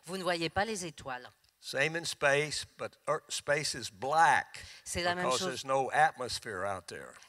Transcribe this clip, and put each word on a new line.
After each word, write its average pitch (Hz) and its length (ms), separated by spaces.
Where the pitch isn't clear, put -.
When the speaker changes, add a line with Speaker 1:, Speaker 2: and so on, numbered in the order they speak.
Speaker 1:
vous 180 120
ne 185 60
voyez 170 260
pas 196 160
les 202 200
étoiles. 127 440
Speaker 2:
Same 147 340
in 165 100
space, 143 600
but 113 140
Ear-, 151 220
space 147 440
is 117 180
black 135 720
Speaker 1:
C'est 175 200
la 175 120
même 180 100
Speaker 2:
because 127 140
Speaker 1:
chose. - 80
Speaker 2:
there's 131 180
no 135 260
atmosphere 123 720
out 95 220
there. 65 260